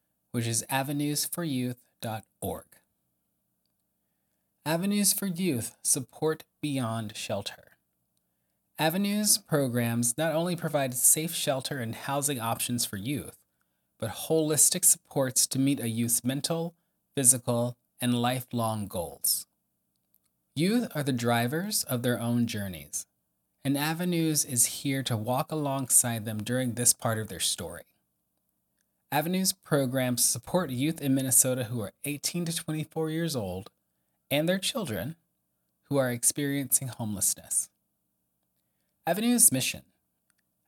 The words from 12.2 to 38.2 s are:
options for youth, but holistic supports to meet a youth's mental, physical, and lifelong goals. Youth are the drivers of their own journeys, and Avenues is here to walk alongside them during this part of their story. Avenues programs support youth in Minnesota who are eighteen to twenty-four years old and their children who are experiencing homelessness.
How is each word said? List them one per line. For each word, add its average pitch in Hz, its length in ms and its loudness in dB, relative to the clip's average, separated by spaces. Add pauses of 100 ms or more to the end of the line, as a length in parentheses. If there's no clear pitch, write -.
options 117 460 -2
for - 100 -6
youth, 104 420 -6 (640)
but 113 100 -4
holistic 156 760 2
supports - 600 2
to 131 120 -2
meet 135 220 4
a 117 80 -2
youth's 117 340 0
mental, 165 520 -2 (380)
physical, 120 600 2 (240)
and 120 220 2
lifelong 117 640 -2
goals. - 600 -4 (1080)
Youth 208 400 2
are 151 80 -2
the 139 80 0
drivers 123 800 0
of 123 140 -2
their 123 180 0
own 120 260 2
journeys, 92 580 -8 (600)
and 139 120 2
Avenues 160 680 0
is 123 220 2
here 135 360 -2
to 120 140 0
walk 123 340 -2
alongside 135 720 2
them 107 180 -4
during 123 340 0
this 117 180 4
part 113 240 0
of 110 100 -4
their 90 140 -8
story. 82 420 -4 (1300)
Avenues 180 400 2
programs 127 720 0
support 175 460 0
youth 143 320 -2
in 135 120 2
Minnesota 131 520 2
who 113 160 -4
are 98 100 -6 (140)
eighteen 147 400 -4
to 165 100 -4
twenty-four 156 540 -4
years 160 260 -2
old 95 360 -6 (600)
and 151 160 2
their 190 120 0
children 160 580 -4 (720)
who 143 80 0
are 127 140 2
experiencing 139 760 -2
homelessness. - 840 -4 (1400)